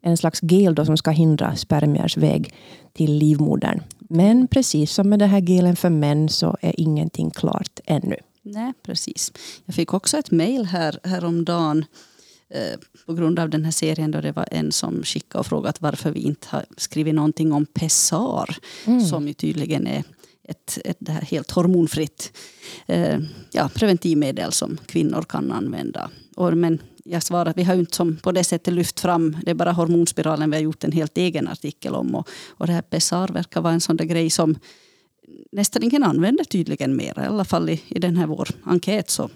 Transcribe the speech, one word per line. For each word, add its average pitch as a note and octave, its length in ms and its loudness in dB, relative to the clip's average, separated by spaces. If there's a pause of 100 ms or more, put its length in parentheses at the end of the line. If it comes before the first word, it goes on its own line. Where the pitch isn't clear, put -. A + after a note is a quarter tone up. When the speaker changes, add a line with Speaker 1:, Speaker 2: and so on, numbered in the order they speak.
Speaker 1:
En E3+ 140 4
slags - 260 0
gel F#3 320 6
då D3+ 100 2
som D#3 120 4
ska - 140 2
hindra D#3 460 4
spermiers D3 600 2
väg D3+ 380 2 (380)
till D3+ 260 0
livmodern. D3 600 2 (180)
Men G#3 500 4
precis D#3 440 2
som G3 160 2
med G#3 100 4
det G3+ 80 6
här G3 140 6
gelen F3+ 360 4
för F3+ 140 2
män D3+ 380 4
så E3 320 0
är - 200 -2
ingenting D#3+ 500 0
klart - 540 -4
ännu. - 320 -2 (260)
Speaker 2:
Nej, G#3+ 300 -8 (100)
precis. - 500 -8 (320)
Jag - 100 -10
fick E3 200 -2
också G3 240 0
ett D4 120 -4
mejl G#3 360 2
här, E3+ 380 -2
häromdagen, E3+ 800 0 (640)
eh, F2+ 280 -6 (280)
på E3 80 -6
grund E3 240 0
av E3 120 -2
den D#3 140 -2
här D#3+ 80 -2
serien D#3 380 -2
då D3+ 100 -2
det D3+ 120 -4
var D#3+ 180 -6
en D#3 220 -2
som - 300 -4
skickade - 380 -6
och - 60 -4
frågade D3+ 340 -4
varför D3+ 300 -4
vi - 100 -6
inte - 300 -4
har D3 140 -6 (120)
skrivit D#3 380 -4
någonting D#3 380 0
om D3 140 0
Pessar, - 920 -2 (300)
Speaker 1:
Mm. B3 140 4
Speaker 2:
som D#3 280 0
ju D3 60 -8
tydligen D#3 520 -2
är C#3 180 -4 (440)
ett, - 360 -10
ett, - 160 -4
det - 120 -8
här D#3+ 100 -4
helt - 280 -6
hormonfritt, E3+ 840 0 (540)
eh, E3 320 0 (340)
ja, D#3 220 0
preventivmedel E3+ 760 0
som - 240 -4 (100)
kvinnor D#3+ 360 -2
kan - 300 -6
använda. - 580 -6 (260)
Och, F3 200 2
men E3 260 2 (220)
jag E3+ 180 -4
svarar F3 280 -2
att - 80 -4
vi F3+ 40 2
har F3+ 120 4
ju F3+ 60 2
inte E3+ 160 -2
som E3+ 200 0
på F#3 160 -2
det F3+ 120 2
sättet F3 300 -2
lyft E3+ 260 -2
fram, E3 420 0
det - 80 -2
är E3+ 40 2
bara F3 180 0
hormonspiralen E3 760 2
vi D3+ 60 0
har D#3 60 0
gjort D#3+ 220 -4
en E3 80 0
helt D#3 260 -2
egen E3+ 300 -2
artikel - 460 -8
om. - 200 -4
Och, - 140 -6 (200)
och - 180 -8
det E3+ 60 0
här E3+ 100 0
Pessar F3 460 -2
verkar E3+ 320 -4
vara E3 120 2
en E3 80 2
sån E3 160 0
där D#3+ 80 -2
grej E3 260 0
som D#3+ 280 2 (920)
nästan G3+ 300 0
ingen B3+ 200 4
använder G3+ 420 4
tydligen D3 520 -2
mer, - 160 -4 (100)
i - 40 -2
alla G3+ 180 0
fall E3+ 260 0
i, E3 180 -4
i - 100 -6
den F3 180 0
här E3+ 100 2
vår D3+ 220 -4 (180)
enkät F3+ 440 0
så - 120 -4 (140)